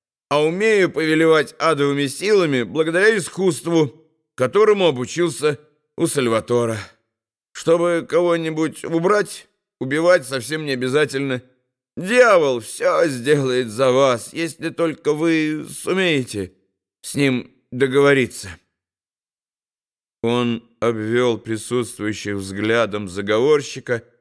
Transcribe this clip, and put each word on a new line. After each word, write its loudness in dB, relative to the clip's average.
А 2
умею 2
повелевать 2
адовыми 0
силами 2
благодаря 2
искусству, -2
которому 2
обучился -2
у 0
Сальватора. 0
Чтобы 0
кого-нибудь 0
убрать, -2
убивать 2
совсем -6
не -4
обязательно. -2
Дьявол 4
всё 0
сделает 0
за 0
вас, 2
если -6
только -2
вы -2
сумеете -4
с -10
ним 0
договориться. 0
Он -2
обвёл 0
присутствующих -6
взглядом -2
заговорщика, 0